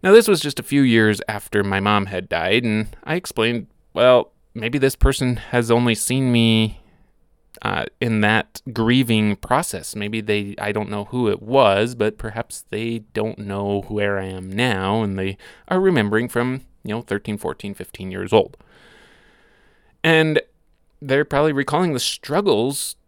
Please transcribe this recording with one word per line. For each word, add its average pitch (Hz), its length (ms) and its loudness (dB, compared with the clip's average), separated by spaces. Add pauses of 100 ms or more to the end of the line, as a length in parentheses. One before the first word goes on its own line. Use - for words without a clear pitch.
Now, 185 120 4
this 220 160 8
was 180 120 4
just 143 200 -6
a - 100 -12
few 143 120 4
years 110 440 4
after 104 380 -2
my 98 160 0
mom 101 260 2
had 92 220 -8
died, 92 340 0
and 110 400 -2
I 156 140 -4
explained, 120 500 -2 (260)
"Well, 123 380 4 (240)
maybe 117 240 -4
this 131 160 2
person 127 440 0 (120)
has 117 220 2
only 117 240 2
seen 131 340 -2
me, 113 480 2 (840)
uh, - 240 -4 (140)
in 113 200 0
that 107 420 0 (100)
grieving 113 640 2
process. - 600 -4
Maybe 104 240 -8
they, 104 360 -4
I 104 140 -6
don't 104 180 -4
know 104 180 -8
who 123 220 -2
it 98 140 -2
was, 117 540 2
but 107 200 -2
perhaps - 540 -10
they 113 300 -6 (120)
don't 107 280 -6
know 101 480 -4
where 101 320 -2
I 95 60 -8
am 92 260 -10
now, 104 500 0
and 98 160 -2
they 98 180 -4 (300)
are 185 140 0
remembering 120 480 2
from, 127 320 -2 (240)
you 104 100 -6
know, 117 80 -6
thirteen, 104 340 -6
fourteen, - 380 -8
fifteen - 380 -14
years 92 200 -6
old." - 240 2 (1500)
And 160 360 4 (600)
they're 139 220 0
probably 147 280 0
recalling 147 400 0
the 127 60 -2 (160)
struggles 139 800 -2 (140)